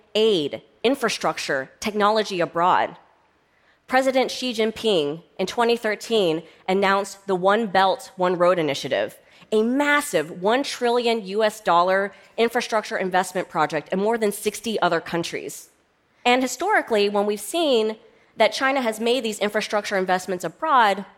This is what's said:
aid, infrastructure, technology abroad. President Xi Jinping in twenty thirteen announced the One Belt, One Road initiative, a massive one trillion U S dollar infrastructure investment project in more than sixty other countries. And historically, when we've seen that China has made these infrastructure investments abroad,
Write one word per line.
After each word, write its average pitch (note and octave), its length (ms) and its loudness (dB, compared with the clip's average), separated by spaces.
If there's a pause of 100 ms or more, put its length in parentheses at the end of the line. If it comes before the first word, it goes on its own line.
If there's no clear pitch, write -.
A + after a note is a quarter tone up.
(140)
aid, F3 480 2 (220)
infrastructure, E3 960 -2
technology G#3 640 0
abroad. E3 560 0 (880)
President C4 420 2
Xi B3+ 220 -6
Jinping G#3 720 0 (160)
in F#3+ 80 -2
twenty A#3 320 0
thirteen G3+ 680 -2 (240)
announced G3 600 0
the G3 80 0
One G3+ 320 2
Belt, F#3+ 500 0
One F3+ 180 0
Road F3 240 4
initiative, C3+ 580 -2 (360)
a G#3+ 100 4
massive B3 800 0
one A#3 220 2
trillion A#3 640 0
U G3+ 160 0
S G#3+ 180 -2
dollar F#3 520 2 (220)
infrastructure A3+ 600 -2
investment F#3 500 0
project D3+ 460 -2
in F#3+ 60 0
more G#3+ 180 0
than G#3 160 0
sixty G#3+ 480 -6
other E3+ 180 2
countries. - 680 -8 (540)
And B3 200 2
historically, B3+ 680 0
when G3+ 160 0
we've G#3 140 -2
seen A#3 580 0 (400)
that G#3+ 160 2
China C4+ 260 0
has A3+ 200 -2
made A#3 240 0
these G#3+ 160 -6
infrastructure G#3 580 -2
investments F#3 480 -2
abroad, G#3 580 2 (140)